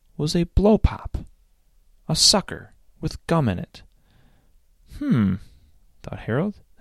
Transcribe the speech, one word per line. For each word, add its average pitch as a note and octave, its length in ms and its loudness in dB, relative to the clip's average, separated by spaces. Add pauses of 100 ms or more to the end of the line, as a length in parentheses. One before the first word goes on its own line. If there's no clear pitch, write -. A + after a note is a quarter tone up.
(180)
was D3+ 180 -2
a E3+ 80 2
blow G3+ 340 4
pop, - 420 -2 (880)
a D#3+ 80 -2
sucker - 580 0 (260)
with - 280 -8
gum D#3+ 200 2
in F2+ 120 -2
it. - 240 -14 (1120)
"Hmm," A#2+ 380 2 (680)
thought - 200 -12
Harold, D#3+ 380 -4 (220)